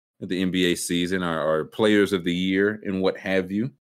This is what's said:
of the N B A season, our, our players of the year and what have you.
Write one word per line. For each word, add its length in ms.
of 80
the 140
N 100
B 220
A 20
season, 480
our, 160
our 240
players 480
of 140
the 100
year 480
and 180
what 160
have 320
you. 320